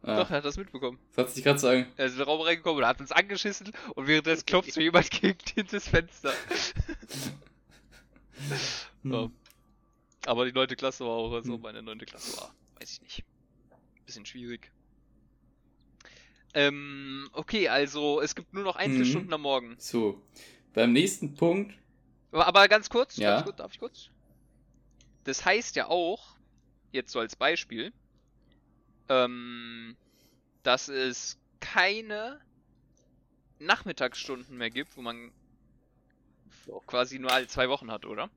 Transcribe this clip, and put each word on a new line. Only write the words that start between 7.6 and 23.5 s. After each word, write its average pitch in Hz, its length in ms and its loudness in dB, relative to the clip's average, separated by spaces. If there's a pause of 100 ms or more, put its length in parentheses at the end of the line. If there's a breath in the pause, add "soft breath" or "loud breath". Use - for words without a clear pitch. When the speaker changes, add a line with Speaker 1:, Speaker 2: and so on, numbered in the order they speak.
Speaker 1:
Hm. 131 80 -4
Speaker 2:
Ja. 113 180 -2 (960)
Aber 123 200 2
die 127 60 -2
neunte 127 240 0
Klasse 127 300 -4
war 117 80 -2
auch, 113 200 -2
also 117 220 -6
Speaker 1:
Hm. 113 60 -10
Speaker 2:
meine 113 200 -14
neunte 110 240 -14
Klasse - 320 -12
war, - 160 -14 (260)
weiß - 120 -16
ich - 100 -18
nicht. - 220 -14 (800)
Bisschen 110 200 -16
schwierig. 120 460 -14 (1800 soft breath)
Ähm, 139 760 -2
okay, 175 380 0
also 143 520 2
es 151 140 -2
gibt - 180 -14
nur 196 100 -6
noch 185 120 -2
Einzelstunden 139 540 2
Speaker 1:
Mhm. 165 40 -2
Speaker 2:
am 151 80 -4
Morgen. 127 380 -2
Speaker 1:
So, 110 420 -2 (520 loud breath)
beim 120 200 6
nächsten 147 400 2
Punkt. 180 400 2 (580)
Speaker 2:
Aber, 170 140 4
aber 196 220 10
ganz 208 220 6
kurz, 240 280 0
Speaker 1:
Ja. - 180 6
Speaker 2:
ganz 139 100 2
kurz, 196 120 -8